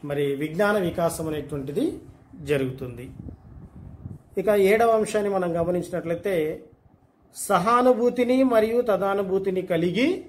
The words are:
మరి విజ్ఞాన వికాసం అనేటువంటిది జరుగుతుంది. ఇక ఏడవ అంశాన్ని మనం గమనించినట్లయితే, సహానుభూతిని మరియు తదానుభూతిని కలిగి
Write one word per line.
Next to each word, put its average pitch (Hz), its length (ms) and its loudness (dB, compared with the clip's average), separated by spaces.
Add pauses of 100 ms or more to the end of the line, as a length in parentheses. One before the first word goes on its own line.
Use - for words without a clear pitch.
మరి 143 300 -2
విజ్ఞాన 170 440 0
వికాసం 165 500 -2
అనేటువంటిది 147 720 -6 (440)
జరుగుతుంది. 131 680 -4 (1300)
ఇక 190 100 0
ఏడవ 214 420 4
అంశాన్ని 214 400 0
మనం 175 300 -2
గమనించినట్లయితే, 170 1040 -4 (720)
సహానుభూతిని 240 1040 4
మరియు 233 400 4
తదానుభూతిని 196 800 0
కలిగి 180 680 0